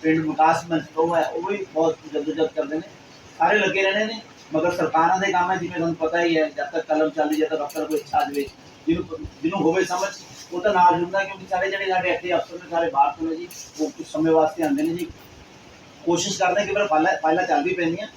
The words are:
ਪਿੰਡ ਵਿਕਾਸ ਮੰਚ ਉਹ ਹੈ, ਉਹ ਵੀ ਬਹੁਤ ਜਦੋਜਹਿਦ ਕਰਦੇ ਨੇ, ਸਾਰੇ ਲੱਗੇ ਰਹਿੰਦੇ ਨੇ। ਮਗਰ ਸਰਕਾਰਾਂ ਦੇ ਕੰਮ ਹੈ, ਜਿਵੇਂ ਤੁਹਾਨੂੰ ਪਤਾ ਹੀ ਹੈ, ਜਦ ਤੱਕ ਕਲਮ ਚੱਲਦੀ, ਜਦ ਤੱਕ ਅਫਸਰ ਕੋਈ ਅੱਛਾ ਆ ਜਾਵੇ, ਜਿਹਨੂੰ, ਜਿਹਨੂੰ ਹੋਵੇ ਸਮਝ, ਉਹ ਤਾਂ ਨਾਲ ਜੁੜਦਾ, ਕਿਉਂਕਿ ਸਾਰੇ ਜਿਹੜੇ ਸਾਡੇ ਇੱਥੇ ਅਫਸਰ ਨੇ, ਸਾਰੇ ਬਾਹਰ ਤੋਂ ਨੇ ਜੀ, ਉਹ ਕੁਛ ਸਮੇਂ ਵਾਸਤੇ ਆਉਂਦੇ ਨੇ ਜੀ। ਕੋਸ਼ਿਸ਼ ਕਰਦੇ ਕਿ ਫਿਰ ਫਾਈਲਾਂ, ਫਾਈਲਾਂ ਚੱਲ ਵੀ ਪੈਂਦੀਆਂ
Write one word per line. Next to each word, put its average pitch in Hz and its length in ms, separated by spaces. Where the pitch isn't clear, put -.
ਪਿੰਡ 160 240
ਵਿਕਾਸ 160 440
ਮੰਚ 160 140
ਉਹ 165 200
ਹੈ, 156 100
ਉਹ 170 160
ਵੀ 190 320
ਬਹੁਤ 160 240
ਜਦੋਜਹਿਦ 151 340
ਕਰਦੇ 151 280
ਨੇ, 165 120
ਸਾਰੇ 190 200
ਲੱਗੇ 190 240
ਰਹਿੰਦੇ 214 320
ਨੇ। 214 60
ਮਗਰ 165 220
ਸਰਕਾਰਾਂ 165 420
ਦੇ 196 140
ਕੰਮ 180 180
ਹੈ, 185 60
ਜਿਵੇਂ 156 200
ਤੁਹਾਨੂੰ 165 200
ਪਤਾ 165 260
ਹੀ 165 160
ਹੈ, 156 60
ਜਦ 147 200
ਤੱਕ - 220
ਕਲਮ 156 240
ਚੱਲਦੀ, 151 260
ਜਦ 156 120
ਤੱਕ 156 120
ਅਫਸਰ 156 240
ਕੋਈ 156 140
ਅੱਛਾ - 200
ਆ 143 60
ਜਾਵੇ, 143 240
ਜਿਹਨੂੰ, - 400
ਜਿਹਨੂੰ 175 180
ਹੋਵੇ 170 240
ਸਮਝ, 180 240
ਉਹ 175 80
ਤਾਂ 208 140
ਨਾਲ 175 260
ਜੁੜਦਾ, 190 240
ਕਿਉਂਕਿ 190 260
ਸਾਰੇ 190 200
ਜਿਹੜੇ 196 160
ਸਾਡੇ 180 220
ਇੱਥੇ 175 260
ਅਫਸਰ 170 200
ਨੇ, 156 160
ਸਾਰੇ 170 200
ਬਾਹਰ 143 220
ਤੋਂ 160 160
ਨੇ 160 80
ਜੀ, 175 120
ਉਹ 156 100
ਕੁਛ 151 160
ਸਮੇਂ 160 260
ਵਾਸਤੇ 156 300
ਆਉਂਦੇ 147 200
ਨੇ 165 120
ਜੀ। 175 120
ਕੋਸ਼ਿਸ਼ - 320
ਕਰਦੇ 202 260
ਕਿ 202 100
ਫਿਰ 208 120
ਫਾਈਲਾਂ, 160 260
ਫਾਈਲਾਂ 160 240
ਚੱਲ 147 160
ਵੀ 185 120
ਪੈਂਦੀਆਂ 180 320